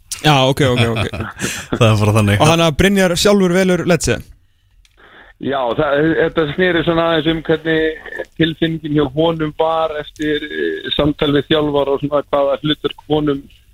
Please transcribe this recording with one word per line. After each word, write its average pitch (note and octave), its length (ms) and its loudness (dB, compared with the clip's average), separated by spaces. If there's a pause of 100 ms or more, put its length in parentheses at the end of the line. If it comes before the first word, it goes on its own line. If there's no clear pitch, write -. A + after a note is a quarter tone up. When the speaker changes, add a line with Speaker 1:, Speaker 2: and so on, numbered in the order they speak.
(160)
Speaker 1:
Já, D3+ 260 2
ok, C3+ 200 2
ok, B2 260 2
ok. A#2 280 -4 (280)
Speaker 2:
<laughs> - 360 -8
Það A#2 80 4
er A2 140 4
bara G#2 120 2
þannig. G#2 300 4
Speaker 1:
Og D#3 80 6
hann E3 140 2
að D#3 120 0
Brynjar F#3+ 380 2
sjálfur F#3+ 400 2
velur F#3 320 2
Lecce? D#3 320 0 (1160)
Speaker 3:
Já, C3+ 320 -4
það, C#3+ 420 2
þetta D#3+ 360 0
snýri E3+ 340 0
svona E3 240 2
aðeins E3 240 0
um D#3+ 100 0
hvernig D#3+ 920 -2
tilfinningin D#3+ 640 -2
hjá D3 100 2
honum D#3 480 -2
var D#3+ 400 -2
eftir, D3+ 480 -6
eh, D#3 480 -6
samtal D3 400 0
við C#3+ 160 0
þjálfara C#3+ 480 0
og C3 80 -4
svona D3 220 -2
hvaða C#3 340 0
hlutverk - 460 -6
honum D3 340 -2 (340)